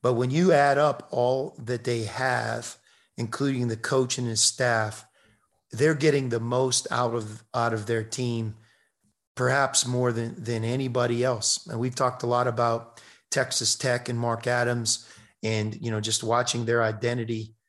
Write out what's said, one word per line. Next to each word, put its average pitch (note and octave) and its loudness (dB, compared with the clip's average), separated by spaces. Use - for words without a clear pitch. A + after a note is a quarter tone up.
But B2+ 2
when B2 2
you E3+ 4
add C#3+ 6
up D3 2
all C3 0
that A#2+ -4
they A#2+ -2
have, A#2 -2
including B2 -2
the A2+ -4
coach B2+ 0
and B2 -4
his A2 0
staff, A2+ 0
they're D3+ 4
getting C#3 2
the A#2 0
most B2 0
out A#2+ 0
of, A2 -6
out A#2 0
of G#2+ -4
their A2+ 0
team, A2+ -4
perhaps C3 2
more B2 0
than, A#2 -6
than A2+ -2
anybody A#2+ 0
else. A#2+ -2
And A#2 -6
we've B2+ -2
talked B2+ 0
a A#2+ -2
lot B2 2
about A#2 -2
Texas B2+ 0
Tech B2 0
and A#2+ -4
Mark A#2 -2
Adams A#2+ 0
and, G#2+ 0
you A#2 -2
know, G#2+ 0
just A2 -2
watching A#2+ 0
their A#2 2
identity. A2+ -2